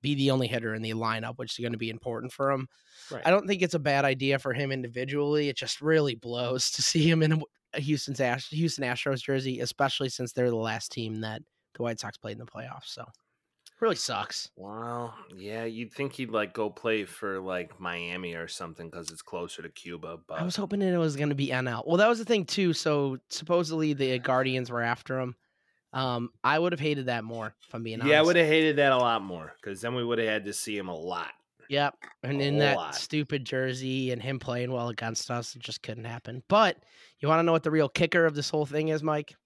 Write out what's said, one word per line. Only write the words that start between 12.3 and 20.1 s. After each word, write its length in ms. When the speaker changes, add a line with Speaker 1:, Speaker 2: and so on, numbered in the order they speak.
Speaker 1:
in 60
the 120
playoffs. 360
So, 180
really 160
sucks. 600
Speaker 2:
Well, 600
yeah, 300
you'd 280
think 200
he'd, 180
like, 220
go 160
play 360
for, 340
like, 400
Miami 540
or 140
something 440
'cause 200
it's 100
closer 400
to 80
Cuba, 500